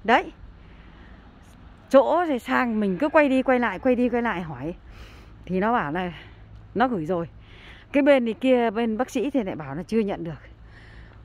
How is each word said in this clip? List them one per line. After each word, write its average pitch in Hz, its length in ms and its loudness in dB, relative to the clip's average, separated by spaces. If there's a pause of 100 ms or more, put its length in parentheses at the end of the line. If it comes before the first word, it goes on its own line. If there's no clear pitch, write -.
đấy. 269 280 2 (1600)
Chỗ 302 360 4
thì 277 120 -2
sang 247 420 0
mình 190 180 0
cứ 302 100 2
quay 302 200 6
đi 262 140 2
quay 254 160 2
lại, 220 200 -2
quay 254 160 2
đi 247 140 2
quay 233 140 -2
lại 196 200 -4
hỏi. 151 320 -10 (720)
Thì 185 160 -4
nó 220 120 0
bảo 170 200 -2
là 180 200 -4 (600)
nó 240 140 2
gửi 180 180 -4
rồi. 170 220 -2 (640)
Cái 285 100 4
bên 269 240 4
thì 226 60 -2
kia, 247 380 2
bên 220 280 -2
bác - 120 -4
sĩ 262 200 -4
thì 254 120 0
lại 185 140 -6
bảo 139 180 -10
là 175 80 -8
chưa 226 180 -2
nhận 196 240 -4
được. 160 140 -8 (880)